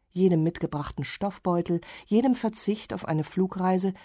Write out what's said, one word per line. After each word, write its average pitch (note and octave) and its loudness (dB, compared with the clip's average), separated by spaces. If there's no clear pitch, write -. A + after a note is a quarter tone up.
jedem F3+ 4
mitgebrachten D#3 -4
Stoffbeutel, F3 -2
jedem B3 4
Verzicht A3 -4
auf - -8
eine D#3 0
Flugreise F#3 0